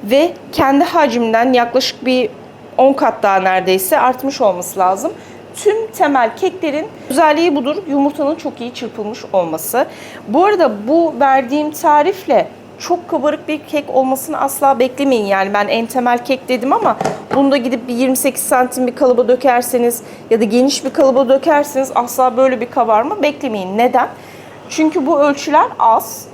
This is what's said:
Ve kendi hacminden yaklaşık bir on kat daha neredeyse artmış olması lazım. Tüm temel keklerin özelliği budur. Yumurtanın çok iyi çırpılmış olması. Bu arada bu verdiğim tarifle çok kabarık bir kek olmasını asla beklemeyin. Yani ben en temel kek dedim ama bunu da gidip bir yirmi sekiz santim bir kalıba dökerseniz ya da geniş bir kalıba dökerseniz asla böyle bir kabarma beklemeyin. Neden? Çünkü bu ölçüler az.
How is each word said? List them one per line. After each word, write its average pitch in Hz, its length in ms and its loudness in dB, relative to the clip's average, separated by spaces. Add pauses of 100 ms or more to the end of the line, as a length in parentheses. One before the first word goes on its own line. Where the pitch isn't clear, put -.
Ve 277 280 2 (200)
kendi 285 320 2
hacminden 240 680 0
yaklaşık 240 520 0
bir 254 240 0 (500)
on 269 140 6
kat - 300 0
daha 196 140 2
neredeyse 185 640 2
artmış 254 400 -2
olması 185 380 -2
lazım. 196 340 0 (440)
Tüm 440 300 0
temel 277 500 0
keklerin 339 520 -4 (220)
özelliği 302 460 2
budur. 269 200 -2 (120)
Yumurtanın 285 460 0
çok - 260 -10
iyi 240 140 -10
çırpılmış 220 580 -10
olması. 175 540 0 (420)
Bu 285 160 2
arada 269 440 2
bu 320 320 2
verdiğim 269 500 2
tarifle 294 760 2 (300)
çok 349 300 -4
kabarık 302 400 -4
bir 302 180 -6
kek 294 240 -4
olmasını 262 500 -2
asla 277 380 0
beklemeyin. 254 480 0
Yani 196 280 0
ben 202 140 0
en 233 180 0
temel 240 380 0
kek 262 240 -4
dedim 254 240 0
ama 381 240 0 (380)
bunu 269 180 4
da 285 40 2
gidip 247 320 -4
bir 247 60 -6
yirmi 254 220 0
sekiz 262 260 -2
santim 254 440 0
bir 247 80 -4
kalıba 247 340 2
dökerseniz 247 720 2 (280)
ya 226 100 2
da 214 40 2
geniş 247 400 0
bir 269 60 -4
kalıba 269 380 2
dökerseniz 277 680 0
asla 240 420 0
böyle 262 240 2
bir 240 100 -6
kabarma 240 520 0
beklemeyin. 220 560 -4
Neden? 254 300 2 (600)
Çünkü 311 380 0
bu 294 140 2
ölçüler 294 460 2 (120)
az. - 560 0